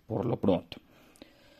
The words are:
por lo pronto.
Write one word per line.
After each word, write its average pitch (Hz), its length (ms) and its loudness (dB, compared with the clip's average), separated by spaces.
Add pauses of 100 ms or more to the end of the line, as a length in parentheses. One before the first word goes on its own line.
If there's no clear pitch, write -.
por - 180 -2
lo - 160 -2
pronto. - 380 2 (800)